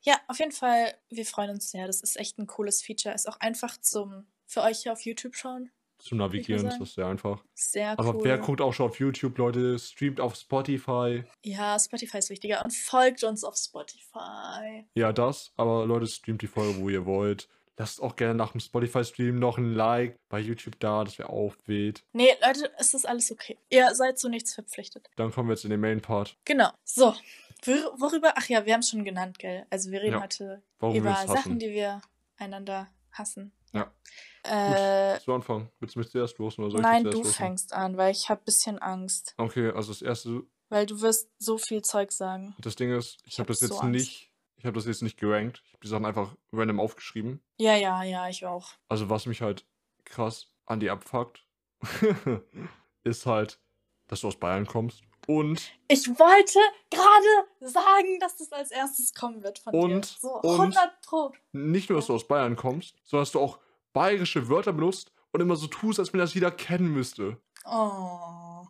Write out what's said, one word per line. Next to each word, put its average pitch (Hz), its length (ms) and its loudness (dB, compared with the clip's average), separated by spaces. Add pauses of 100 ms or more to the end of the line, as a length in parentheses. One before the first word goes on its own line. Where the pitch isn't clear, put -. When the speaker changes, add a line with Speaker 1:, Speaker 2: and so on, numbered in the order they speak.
Speaker 1:
Ja, 285 120 6 (120)
auf 247 120 -8
jeden 311 120 -2
Fall, 240 420 0 (160)
wir 226 160 -10
freuen 208 240 -6
uns 202 220 -10
sehr. 185 160 -8
Das 185 140 -4
ist - 180 -4
echt - 180 -10
ein 208 100 -10
cooles 202 360 -4
Feature. 214 320 -8
Ist 208 120 -4
auch 214 120 -14
einfach 233 420 -6
zum, 202 440 -4 (200)
für - 160 -4
euch 220 220 2
hier 233 100 -6
auf 220 80 -10
YouTube 226 340 -10
schauen. 254 360 -12 (280)
Speaker 2:
Zum - 180 -6
Speaker 1:
Würd 98 160 0
ich - 140 -6
mal 107 100 0
Speaker 2:
Navigieren 101 80 -2
ist 98 80 -2
Speaker 1:
sagen. - 100 -8
Speaker 2:
das - 120 -14
sehr 92 120 -4
einfach. 101 360 -6 (100)
Speaker 1:
Sehr 208 460 -4
Speaker 2:
Aber 113 240 0
wer 131 160 2
Speaker 1:
cool. - 60 -6
Speaker 2:
guckt 139 160 -2
auch 131 120 2
schon 127 140 0
auf - 120 -6
YouTube, 135 380 -2
Leute? 123 400 2
Streamt 135 420 -4
auf 123 160 -2
Spotify. 127 880 -2 (200)
Speaker 1:
Ja, 208 360 -2
Spotify 240 380 -4
ist 196 140 -4
wichtiger. 208 340 -4
Und 240 80 -6
folgt 254 500 2
uns 220 200 -2
auf - 120 -8
Spotify. 208 1300 -12 (100)
Speaker 2:
Ja, 117 180 2
das. 127 440 -2
Aber 113 280 2
Leute, 117 220 0
streamt 110 340 -6
die 113 60 -6
Folge, 104 320 -2
wo 95 100 -2
ihr 95 160 0
wollt. 101 420 0 (300)
Lasst - 240 -8
auch 123 140 -4
gerne 113 200 2
nach 113 160 -2
dem 117 80 -6
Spotify-Stream 120 800 -2
noch 120 180 2
ein 117 160 0
Like 120 460 2 (100)
bei 104 100 -4
YouTube 110 400 -8
da, 107 240 0
das 101 140 -8
wär - 120 -10
auch 104 260 -4 (100)
wild. 104 380 -2 (100)
Speaker 1:
Nee, 240 160 8 (160)
Leute, 269 320 2
es - 160 2
ist 269 140 -2
alles 240 240 -2
okay. - 260 -14 (120)
Ihr 254 260 8
seid 262 240 2
zu 254 100 -2
nichts 233 240 -6
verpflichtet. - 600 -16
Speaker 2:
Dann 113 160 -2
kommen 120 180 -2
wir 113 40 4
jetzt 107 100 -4
in 107 80 -4
den 104 80 0
Main-Part. 107 680 -2
Speaker 1:
Genau. 269 240 4 (140)
So, 240 320 6 (480)
wor-, 285 360 0
worüber? 302 360 4
Ach 240 140 -4
ja, 220 160 2
wir 220 80 4
haben's 233 160 2
schon 214 140 -4
genannt, 185 360 -8
gell? 185 320 -10
Also 190 180 -4
wir 196 120 -6
reden 214 120 0
Speaker 2:
Ja. 214 80 0
Speaker 1:
heute 196 400 -10 (180)
Speaker 2:
Warum 113 160 0
wir 214 60 2
Speaker 1:
über 214 100 2
Speaker 2:
uns 196 100 2
hassen. 196 140 0
Speaker 1:
Sachen, 247 240 -2
die 226 120 -6
wir 202 300 -4 (360)
einander 196 500 -10 (260)
hassen. 202 380 -12 (220)
Speaker 2:
Ja. - 180 -4 (520)
Speaker 1:
Äh, 196 720 2
Speaker 2:
Gut, - 80 -8
zu 127 100 -2
Anfang. 113 360 -4 (100)
Willst - 160 -10
du 120 40 -6
mich 117 120 -4
zuerst 123 260 -2
losen 107 260 -6
oder 104 80 -2
soll 107 100 0
ich - 40 2
Speaker 1:
nein, 233 180 6
Speaker 2:
zuerst 214 120 0
Speaker 1:
du 226 80 0
Speaker 2:
losen? 220 100 0
Speaker 1:
fängst 185 400 -4
an, 185 240 -4
weil 190 140 4
ich - 180 -4
hab 208 160 0
bisschen 214 340 0
Angst. 185 580 -6
Speaker 2:
Okay, 113 340 0
also 107 200 -4
das 101 120 -10
erste 120 400 -4 (260)
Speaker 1:
Weil 208 160 2
du 208 160 -10
wirst 220 280 2 (100)
so 220 180 -2
viel 220 240 -4
Zeug 202 300 -2
sagen. 190 480 -8
Speaker 2:
Das 113 160 -8
Ding 123 200 -2
ist, 120 300 -6
ich - 80 -16
Speaker 1:
Ich - 60 -10
Speaker 2:
hab 120 60 -2
Speaker 1:
hab - 20 -16
Speaker 2:
das 113 120 -2
Speaker 1:
so 120 80 2
Speaker 2:
jetzt 101 140 -4
Speaker 1:
Angst. 123 100 0
Speaker 2:
nicht, - 400 -4 (260)
ich - 80 -12
hab 120 80 -4
das 107 120 -4
jetzt 117 180 -4
nicht 110 140 -6
gerankt. 107 500 0
Ich - 60 -20
hab - 80 -20
die 107 60 -14
Sachen 107 180 -2
einfach 107 300 -4 (160)
random 110 280 0
aufgeschrieben. 110 600 -6 (180)
Speaker 1:
Ja, 220 160 6
ja, 190 280 0
ja, 185 260 -6
ich 185 160 -10
auch. 180 240 -10 (200)
Speaker 2:
Also 107 220 -2
was 107 160 -2
mich 117 160 -6
halt 101 220 -4 (400)
krass - 420 -6 (180)
an 113 140 -4
dir 101 140 0
abfuckt, 120 520 -6 (360)
<laughs> - 440 2 (800)
ist 117 220 -2
halt, 107 340 0 (480)
dass - 140 -8
du 110 60 -4
aus 95 120 -6
Bayern 95 260 0
kommst 117 380 -6 (240)
und 151 440 0 (160)
Speaker 1:
Ich 277 220 4
wollte 381 500 8 (300)
gerade 392 840 8
sagen, 381 480 6
dass 359 180 -4
das 311 140 -14
als 285 200 -8
erstes 262 420 -2
kommen 226 300 -8
wird 196 160 -8
von - 140 -8
dir. 160 60 4
Speaker 2:
Und, 180 260 2
Speaker 1:
So - 360 -8
Speaker 2:
und 170 160 4
Speaker 1:
hundert 349 460 4
Pro. 302 300 -2 (180)
Speaker 2:
nicht 156 380 0
nur, 170 100 4
dass 143 80 -4
Speaker 1:
Ja. 131 60 2
Speaker 2:
du - 20 2
aus 113 120 -2
Bayern 131 280 2
kommst, 131 480 -4
sondern 143 200 0
dass - 80 -4
du 151 80 0
auch 139 200 0 (340)
bayerische 175 560 2
Wörter 190 240 2
benutzt 165 380 -2 (200)
und - 100 2
immer 175 140 4
so 156 120 -6
tust, 214 320 -2
als 185 140 0
wenn 185 60 2
das 175 140 2
jeder 180 180 2
kennen 175 420 0
müsste. 120 440 -4 (280)
Speaker 1:
Oh. 175 1040 -6